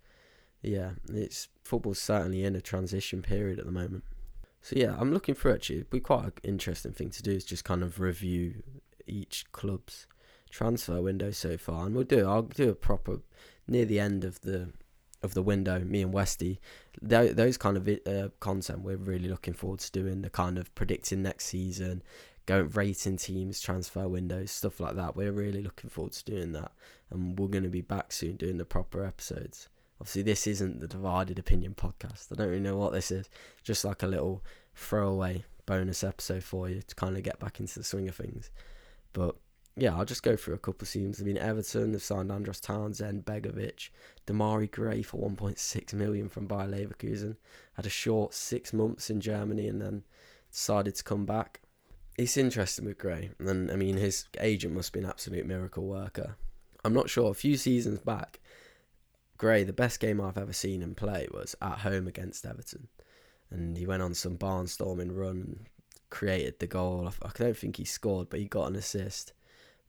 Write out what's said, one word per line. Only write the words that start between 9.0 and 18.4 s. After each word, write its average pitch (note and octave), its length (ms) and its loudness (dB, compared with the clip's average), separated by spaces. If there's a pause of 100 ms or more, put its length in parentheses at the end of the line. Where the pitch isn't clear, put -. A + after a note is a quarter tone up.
each - 460 -6
club's - 540 -6 (440)
transfer A2+ 500 0
window G2 300 0
so F2+ 260 -2
far, E2 300 -4
and G#2 80 0
we'll B2+ 100 4
do, A#2 240 6
I'll G#2+ 140 4
do B2+ 260 2
a G2+ 60 4
proper, - 460 2 (460)
near A#2+ 200 4
the G#2+ 120 4
end G2+ 240 2
of F#2 200 -6
the, F#2 280 -2 (520)
of F#2+ 100 -2
the F#2+ 100 2
window, F#2+ 380 4
me G2 220 2
and F#2 100 2
Westy, F#2+ 480 2 (400)
tho-, A2+ 320 8
those B2 240 6
kind G2 200 4
of, F#2+ 120 2 (180)
uh, G2 220 0 (100)
content F#2+ 440 -2